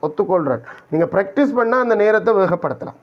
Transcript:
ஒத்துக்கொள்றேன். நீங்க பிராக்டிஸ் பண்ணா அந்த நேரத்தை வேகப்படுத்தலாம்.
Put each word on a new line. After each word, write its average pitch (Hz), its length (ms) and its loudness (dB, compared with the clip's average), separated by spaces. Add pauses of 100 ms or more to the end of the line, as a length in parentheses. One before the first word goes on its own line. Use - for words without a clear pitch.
ஒத்துக்கொள்றேன். 156 580 -2 (300)
நீங்க 160 160 0
பிராக்டிஸ் 202 480 0
பண்ணா 240 240 0
அந்த 240 160 2
நேரத்தை 214 400 2
வேகப்படுத்தலாம். 180 680 -2